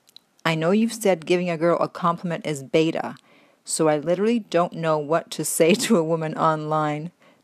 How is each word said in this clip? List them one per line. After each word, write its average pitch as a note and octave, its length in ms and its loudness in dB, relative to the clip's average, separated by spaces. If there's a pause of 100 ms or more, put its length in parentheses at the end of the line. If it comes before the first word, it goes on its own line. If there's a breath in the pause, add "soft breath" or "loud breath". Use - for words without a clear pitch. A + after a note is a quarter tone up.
(460)
I D#3+ 100 2
know D#3+ 160 0
you've A3+ 220 0
said F3 320 0
giving F3+ 240 0
a E3 80 -4
girl E3 240 2
a D#3+ 80 -2
compliment E3+ 580 -4
is C#3+ 160 -6
beta, E3 540 0 (480 soft breath)
so D#3+ 240 0
I D3+ 80 2
literally F#3 420 0
don't F3 320 0
know D#3+ 260 -2
what D3+ 340 -2
to D#3+ 120 -6
say E3 320 4
<laughs> A#3 80 -4
to A3 140 4
a E3 140 2
woman D#3+ 260 -2
online D#3 720 0 (320 soft breath)